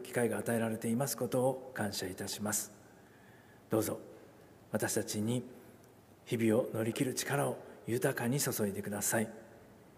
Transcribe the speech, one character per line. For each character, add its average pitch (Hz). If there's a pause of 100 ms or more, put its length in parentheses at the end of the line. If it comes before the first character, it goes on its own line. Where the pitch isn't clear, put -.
機 -
会 120
が 104
与 117
え 117
ら 113
れ 110
て 117
い 113
ま 135
す -
こ 123
と 127
を 131
感 104
謝 95
い 92
た 98
し -
ま 104
す。 - (1000)
ど 110
う 104
ぞ、 - (720)
私 117
た 107
ち -
に 120 (840)
日 123
々 110
を -
乗 110
り 113
切 143
る 123
力 139
を 117 (300)
豊 127
か 123
に 135
注 117
い 98
で 98
く 104
だ 104
さ 117
い。 107 (680)